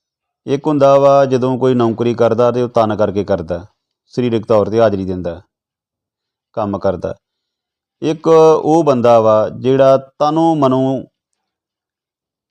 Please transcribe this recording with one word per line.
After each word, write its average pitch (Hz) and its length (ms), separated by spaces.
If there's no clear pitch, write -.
ਇੱਕ 135 200
ਹੁੰਦਾ 139 320
ਵਾ 139 260
ਜਦੋਂ 127 340
ਕੋਈ 127 160
ਨੌਕਰੀ 117 400
ਕਰਦਾ 117 380
ਤੇ 123 100
ਉਹ 120 60
ਤਨ 110 280
ਕਰਕੇ 101 280
ਕਰਦਾ, 87 420
ਸਰੀਰਕ 113 400
ਤੌਰ 104 240
ਤੇ 113 100
ਹਾਜ਼ਰੀ 101 240
ਦਿੰਦਾ, 90 380
ਕੰਮ 101 260
ਕਰਦਾ। 90 360
ਇੱਕ 156 260
ਉਹ 160 560
ਬੰਦਾ 120 360
ਵਾ 107 280
ਜਿਹੜਾ 135 480
ਤਨੋਂ 160 380
ਮਨੋਂ 131 460